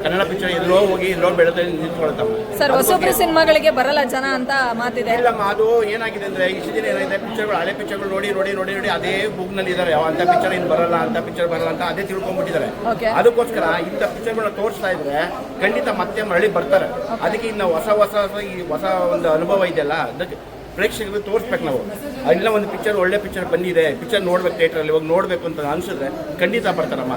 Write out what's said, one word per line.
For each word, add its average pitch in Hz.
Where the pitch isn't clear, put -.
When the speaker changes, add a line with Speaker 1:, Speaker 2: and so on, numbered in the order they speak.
Speaker 1:
ಕನ್ನಡ 175
ಪಿಕ್ಚರ್ 185
ಎಲ್ಲೋ 175
ಹೋಗಿ 185
ಎಲ್ಲೋ 180
ಬೆಳೆದು 175
ನಿಂತ್ಕೊಳ್ತಮ್ಮ. 160
Speaker 2:
ಸರ್, -
ಹೊಸಬ್ರು 254
Speaker 1:
ಅದಕ್ಕೋಸ್ಕರ 359
Speaker 2:
ಸಿನಿಮಾಗಳಿಗೆ 320
ಬರಲ್ಲ 285
ಜನ 269
ಅಂತ 254
ಮಾತಿದೆ. 233
Speaker 1:
ಇಲ್ಲಮ್ಮ, 233
ಅದು 220
ಏನಾಗಿದೆ 214
ಅಂದ್ರೆ 190
ಇಷ್ಟು 220
ದಿನ 220
ಏನಾಗಿದೆ 196
ಪಿಕ್ಚರ್ಗಳು, 214
ಹಳೆ 180
ಪಿಕ್ಚರ್ಗಳು 196
ನೋಡಿ 190
ನೋಡಿ 196
ನೋಡಿ 190
ನೋಡಿ 226
ಅದೇ 190
ಬೂಗ್ನಲ್ಲಿ 185
ಇದ್ದಾರೆ. 180
ಯಾವ 151
ಅಂತ 160
ಪಿಕ್ಚರ್ 180
ಇನ್ನು 175
ಬರಲ್ಲ, 170
ಅಂತ 160
ಪಿಕ್ಚರ್ 170
ಬರಲ್ಲ 165
ಅಂತ 156
ಅದೇ 170
ತಿಳ್ಕೊಂಡ್ಬಿಟ್ಟಿದ್ದಾರೆ. 185
Speaker 2:
ಓಕೆ. 226
Speaker 1:
ಅದಕ್ಕೋಸ್ಕರ 226
ಇಂಥ -
ಪಿಕ್ಚರ್ಗಳನ್ನ 220
ತೋರಿಸ್ತಾ 208
ಇದ್ರೆ 147
ಖಂಡಿತ 226
ಮತ್ತೆ 196
ಮರಳಿ 208
ಬರ್ತಾರೆ. 143
Speaker 2:
ಓಕೆ. 220
Speaker 1:
ಅದಕ್ಕೆ 220
ಇನ್ನು 208
ಹೊಸ 160
ಹೊಸ 208
ಹೊಸ 202
ಈ 185
ಹೊಸ 151
ಒಂದು 170
ಅನುಭವ 185
ಇದೆಯಲ್ಲ, 156
ಅದಕ್ಕೆ 139
ಪ್ರೇಕ್ಷಕರಿಗೆ 208
ತೋರಿಸ್ಬೇಕು 202
ನಾವು. 131
ಇಲ್ಲ 190
ಒಂದು 214
ಪಿಕ್ಚರ್, 208
ಒಳ್ಳೆ 185
ಪಿಕ್ಚರ್ 190
ಬಂದಿದೆ, 165
ಪಿಕ್ಚರ್ 196
ನೋಡ್ಬೇಕು, 180
ಥಿಯೇಟ್ರಲ್ಲಿ 160
ಹೋಗಿ 156
ನೋಡ್ಬೇಕು 175
ಅಂತ 156
ಅನ್ಸಿದ್ರೆ 143
ಖಂಡಿತ 202
ಬರ್ತಾರಮ್ಮ. 139